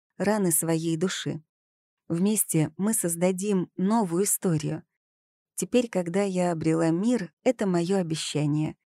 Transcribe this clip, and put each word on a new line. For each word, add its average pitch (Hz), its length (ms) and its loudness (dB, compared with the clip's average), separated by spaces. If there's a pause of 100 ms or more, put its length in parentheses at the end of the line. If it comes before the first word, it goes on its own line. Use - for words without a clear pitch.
(180)
раны 196 340 2
своей 165 460 0
души. 160 460 -4 (640)
Вместе 170 720 0
мы 208 160 0
создадим 185 840 0
новую 196 480 0
историю. 156 580 -2 (720)
Теперь, 233 320 0
когда 185 360 -2
я 180 280 0
обрела 160 380 2
мир, 196 420 0 (120)
это 240 240 0
мое 175 300 0
обещание. 151 800 -2 (140)